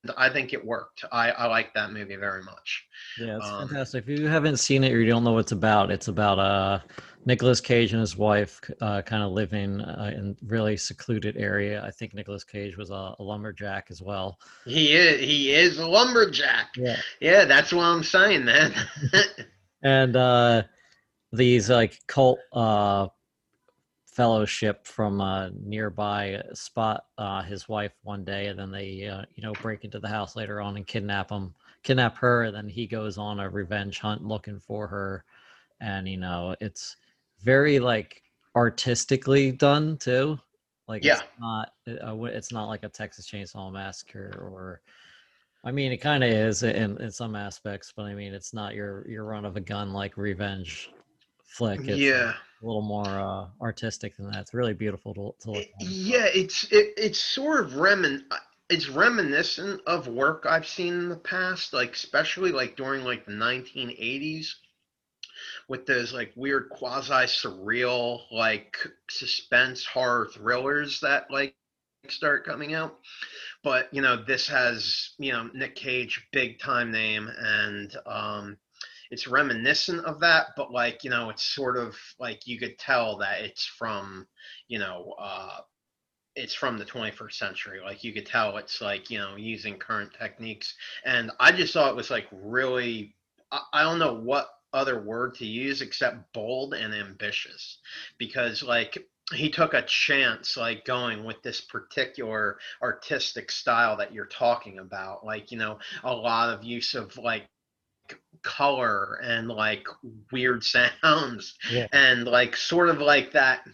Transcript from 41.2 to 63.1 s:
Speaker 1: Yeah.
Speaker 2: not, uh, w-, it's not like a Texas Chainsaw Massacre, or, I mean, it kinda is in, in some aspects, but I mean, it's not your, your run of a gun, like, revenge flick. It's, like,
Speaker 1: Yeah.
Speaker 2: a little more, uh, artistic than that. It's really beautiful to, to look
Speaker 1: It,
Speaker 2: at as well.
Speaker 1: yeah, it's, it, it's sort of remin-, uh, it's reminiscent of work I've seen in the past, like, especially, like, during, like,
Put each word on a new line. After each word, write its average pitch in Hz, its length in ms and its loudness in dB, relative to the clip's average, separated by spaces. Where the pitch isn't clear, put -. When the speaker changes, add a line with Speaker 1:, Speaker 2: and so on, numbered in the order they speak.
Speaker 1:
Yeah. - 60 -14
Speaker 2:
not, 113 340 -6
uh, 117 60 -10
w-, 110 280 -8
it's - 160 -10
not 107 160 -6
like 107 160 -8
a 104 60 -10
Texas - 360 -12
Chainsaw 98 460 -12
Massacre, 98 640 -12
or, 92 440 -14
I 127 80 -8
mean, 135 220 -2
it - 80 -8
kinda 143 260 4
is 110 360 2
in, 107 360 0
in 110 120 -8
some 110 260 -8
aspects, 101 580 -12
but 107 80 -12
I 101 120 -10
mean, 101 180 -12
it's 98 200 -14
not 107 220 -8
your, 101 320 -10
your 110 160 -10
run 107 220 -8
of 95 100 -6
a 104 60 -6
gun, 101 320 -6
like, 98 240 -6
revenge 95 720 -6
flick. 104 360 -2
It's, 131 80 -8
like, - 100 0
Speaker 1:
Yeah. 131 340 4
Speaker 2:
a 110 40 -14
little 110 160 -4
more, 104 240 -4
uh, 98 420 -4
artistic 113 540 -8
than 98 160 -12
that. 101 80 -8
It's - 140 -14
really 117 200 -2
beautiful 104 400 -6
to, 101 300 -10
to 110 80 -10
look 104 120 -6
Speaker 1:
It, - 160 -16
Speaker 2:
at 185 60 -8
as - 20 -6
well. 185 100 -6
Speaker 1:
yeah, 220 360 2
it's, - 380 0
it, 208 240 8
it's 214 240 -2
sort 285 400 0
of 151 140 -2
remin-, 160 580 2
uh, - 60 -6
it's 160 180 0
reminiscent 180 960 2
of 156 220 -2
work 135 400 0
I've 160 200 2
seen 175 260 -4
in 175 160 -4
the 165 80 -8
past, 185 560 -4
like, 123 200 -2
especially, 170 580 0
like, 127 260 -2
during, 135 260 -4
like, 123 220 -6